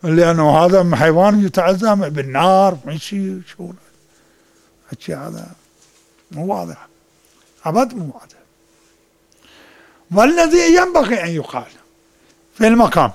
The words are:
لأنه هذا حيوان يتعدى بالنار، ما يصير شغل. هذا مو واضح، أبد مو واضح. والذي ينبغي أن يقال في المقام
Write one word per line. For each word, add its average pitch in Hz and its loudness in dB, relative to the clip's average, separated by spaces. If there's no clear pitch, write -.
لأنه 165 2
هذا 180 2
حيوان 180 2
يتعدى 190 0
بالنار، 170 0
ما 147 -12
يصير 190 -8
شغل. 175 -16
هذا 135 -12
مو 170 -8
واضح، 85 -12
أبد 226 -2
مو 190 -10
واضح. - -18
والذي 330 4
ينبغي 311 0
أن 170 -6
يقال 139 -8
في 220 0
المقام 202 2